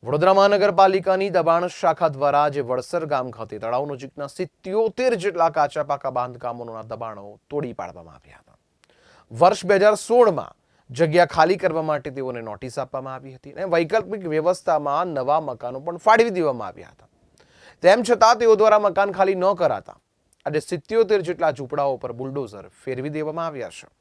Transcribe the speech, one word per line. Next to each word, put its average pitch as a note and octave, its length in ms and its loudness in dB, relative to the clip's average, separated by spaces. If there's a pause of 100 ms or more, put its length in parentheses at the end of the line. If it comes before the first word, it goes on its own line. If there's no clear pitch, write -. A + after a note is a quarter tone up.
(160)
વડોદરા F3+ 180 4
મહાનગરપાલિકાની G3 960 4
દબાણ E3+ 380 2
શાખા E3+ 420 0
દ્વારા C#3+ 340 0
આજે C#3+ 180 -2
વડસર B2+ 440 -4
ગામ C3 260 -4
ખાતે G#2+ 320 -12
તળાવ B2 240 -4
નજીકના C#3 400 -12
સિત્યોતેર A3 960 -4
જેટલા E3+ 240 0 (100)
કાચા D3 320 0
પાકા C#3 280 -4
બાંધકામોના A#2+ 720 -8
દબાણો A2 320 -12 (260)
તોડી C3+ 240 -6
પાડવામાં E2+ 420 -14
આવ્યા - 280 -20
હતા. - 120 -20 (760)
વર્ષ F3 340 2
બે G3 160 4
હજાર G#3 220 4
સોળમાં A3 520 2 (440)
જગ્યા E3+ 340 4
ખાલી E3+ 300 4
કરવા E3 260 0
માટે D3 300 -4
તેઓને B2+ 220 -8
નોટિસ A2+ 420 -10
આપવામાં C3 340 -10
આવી C3+ 160 -20
હતી C#3 240 -20
અને F#3+ 180 -6
વૈકલ્પિક F#3 480 0 (120)
વ્યવસ્થામાં D#3+ 840 -2
નવા C#3+ 220 0
મકાનો C3 480 -10
પણ E3+ 80 -10
ફાળવી A3 420 4
દેવામાં B2 320 -2
આવ્યા - 240 -20
હતા. - 160 -20 (680)
તેમ G3 300 4
છતાં A3+ 280 6
તેઓ A3+ 220 6
દ્વારા G#3+ 260 6
મકાન G3+ 320 0
ખાલી F#3+ 160 2
ન F3+ 100 -2 (180)
કરાતા A#2 360 -4 (460)
આજે D3+ 260 -4
સિત્યોતેર G#3 500 0
જેટલા E3 380 -2
ઝૂંપડાઓ C#3 480 -4
પર A#2+ 60 -8
બુલડોઝર A#2+ 520 -10 (200)
ફેરવી C3 340 -8
દેવામાં D#3 320 -6
આવ્યા B2 300 -12
છે. - 200 -20